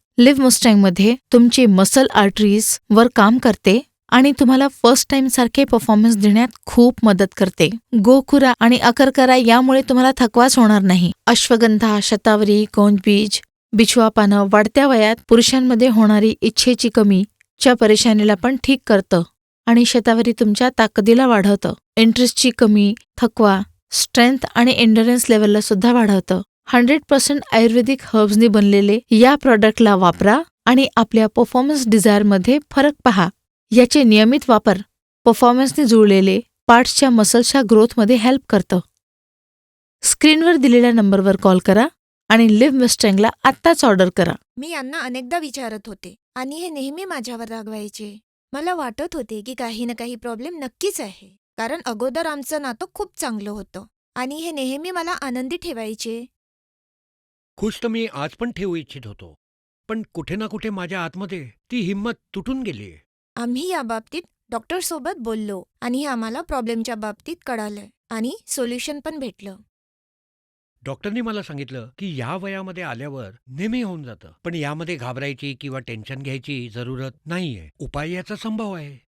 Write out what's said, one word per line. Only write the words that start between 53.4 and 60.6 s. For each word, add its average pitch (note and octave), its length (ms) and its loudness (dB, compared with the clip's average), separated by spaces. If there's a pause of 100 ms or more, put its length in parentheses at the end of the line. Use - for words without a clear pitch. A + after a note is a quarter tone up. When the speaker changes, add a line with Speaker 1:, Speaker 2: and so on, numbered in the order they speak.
Speaker 2:
होतं G3+ 340 -18 (300)
आणि B3+ 220 -12
हे E4 140 -12
नेहमी C#4+ 400 -10
मला F4 200 -10
आनंदी C4 460 -10
ठेवायचे. A3+ 680 -14 (1300)
Speaker 3:
खुश G#3+ 260 -10
तर A#3+ 60 -8
मी A3+ 260 -8
आज C#3+ 160 -12
पण A#3+ 200 -12
ठेवू F#3 260 -10
इच्छित C3+ 300 -18
होतो, F#2+ 280 -20 (540)
पण A3 140 -10 (120)
कुठे E3+ 220 -12
ना A3 100 -10
कुठे A3 240 -12